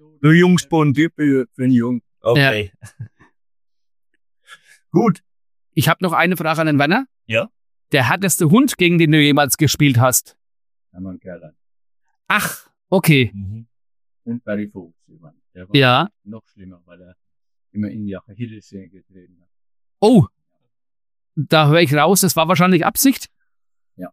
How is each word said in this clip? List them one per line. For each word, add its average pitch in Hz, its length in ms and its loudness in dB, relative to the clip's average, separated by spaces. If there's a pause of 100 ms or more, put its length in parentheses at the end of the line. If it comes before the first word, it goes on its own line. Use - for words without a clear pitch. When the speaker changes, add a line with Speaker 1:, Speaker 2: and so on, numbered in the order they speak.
(220)
Speaker 1:
du 147 100 6
Jungspund. 165 640 2
Speaker 2:
Typ 160 200 -2
für, 135 380 0
für 131 120 -8
einen 131 80 2
Jungen. 120 280 0 (200)
Speaker 1:
Okay. 120 500 0 (280)
Speaker 3:
Ja. 117 60 -16
Speaker 1:
<laughs> - 1900 -20
Gut. 202 280 -2 (540)
Speaker 3:
Ich 139 140 -2
hab 165 140 -2
noch 180 120 -4
eine 170 220 0
Frage 156 260 -4
an 160 60 -2
den 147 120 0
Werner. 180 260 -2 (220)
Speaker 1:
Ja? 113 220 -4 (420)
Speaker 3:
Der 131 180 0
härteste 180 400 -2
Hund, 240 280 2
gegen 175 200 2
den 165 140 2
du 156 100 4
jemals 143 360 0
gespielt 143 420 0
hast? - 360 -2 (560)
Speaker 2:
Hermann 92 280 -16
Gerland. 87 360 -20 (720)
Speaker 3:
Ach, - 400 -6 (220)
okay. 143 440 2
Speaker 1:
Mhm. 101 340 -14 (560)
Speaker 2:
Und 120 200 -12
Barry 104 260 -8
Vogts, 90 280 -20 (560)
der 90 140 -20
war 101 80 -2
Speaker 3:
Ja. 135 340 2 (140)
Speaker 2:
noch 107 240 -18
schlimmer, 92 380 -20
weil 87 160 -20
er 90 140 -20 (560)
immer 104 180 -8
in 107 160 -12
die 98 120 -10
Achillessehne 101 720 -18
getreten 92 500 -20
hat. - 100 -20 (500)
Speaker 3:
Oh, 208 260 4 (1120)
da 156 340 0
höre 165 120 4
ich 143 120 2
raus, 156 280 2
das 185 140 0
war 160 120 0
wahrscheinlich 180 380 2
Absicht. - 420 0 (680)
Speaker 2:
Ja. - 180 -18